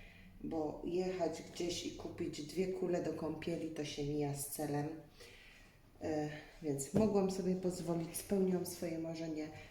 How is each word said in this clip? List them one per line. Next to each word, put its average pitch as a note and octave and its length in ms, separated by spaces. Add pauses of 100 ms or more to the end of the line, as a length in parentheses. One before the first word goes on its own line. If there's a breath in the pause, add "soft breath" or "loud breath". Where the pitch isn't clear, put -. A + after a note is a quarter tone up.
(440 loud breath)
bo D3+ 420
jechać F3 580 (100)
gdzieś F3 320
i - 60
kupić D#3 500
dwie E3+ 260
kule F3 360
do D#3 100
kąpieli, D#3+ 580
to D3 140
się C#3+ 180
mija C#3+ 320
z - 120
celem. D3 400 (1120 loud breath)
E, D3+ 280 (320 loud breath)
więc C#3 320
mogłam G3 380
sobie F#3 240
pozwolić, E3+ 600
spełniłam F#3 480
swoje E3 340
marzenie. D#3+ 500 (220 loud breath)